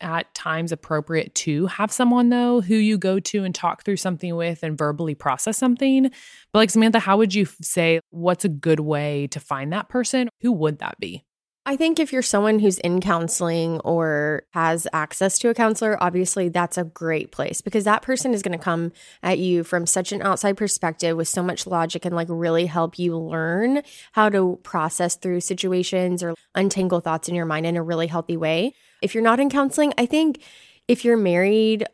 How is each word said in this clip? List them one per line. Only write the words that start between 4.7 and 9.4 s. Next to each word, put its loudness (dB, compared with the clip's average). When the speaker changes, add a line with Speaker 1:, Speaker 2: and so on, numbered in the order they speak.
Speaker 1:
verbally -2
process -2
something. 2
But, 4
like, 6
Samantha, 4
how 4
would 4
you 4
f-, -4
say, 2
what's 0
a 0
good 2
way -2
to -12